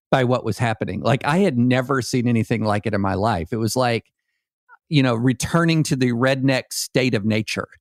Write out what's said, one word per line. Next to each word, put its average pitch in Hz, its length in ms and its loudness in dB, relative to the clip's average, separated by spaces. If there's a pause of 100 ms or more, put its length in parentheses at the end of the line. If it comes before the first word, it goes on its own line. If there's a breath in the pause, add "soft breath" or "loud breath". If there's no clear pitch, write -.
(100)
by 135 140 4
what 123 220 0
was 110 100 -2
happening. 113 460 -4
Like, 113 240 0
I 151 120 2
had 180 200 2
never 127 420 2
seen 120 260 -2
anything 113 380 0
like 104 220 0
it 101 80 -4
in 101 80 0
my 98 120 0
life. 101 380 -2
It 120 60 -4
was 110 180 -2
like, 120 340 0 (760)
you 147 140 2
know, 123 120 2
returning 156 680 2
to 147 140 -2
the 127 160 0
redneck 131 580 0
state - 420 -2
of 107 140 0
nature. 110 420 -2 (120)